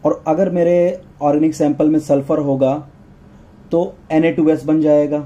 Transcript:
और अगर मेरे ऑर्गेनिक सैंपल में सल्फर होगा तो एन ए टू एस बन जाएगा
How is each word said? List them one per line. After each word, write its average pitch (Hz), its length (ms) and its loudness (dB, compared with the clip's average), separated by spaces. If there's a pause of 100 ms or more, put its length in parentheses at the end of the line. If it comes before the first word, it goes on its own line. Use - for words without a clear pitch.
और - 220 -2
अगर 175 240 0
मेरे 175 500 0 (220)
ऑर्गेनिक 151 320 0
सैंपल 151 360 0
में 156 100 0
सल्फर 143 380 -2
होगा 135 340 0 (960)
तो 170 240 -2 (180)
एन 160 120 2
ए 165 80 2
टू 156 180 2
एस 143 140 -2
बन 156 160 0
जाएगा 147 460 2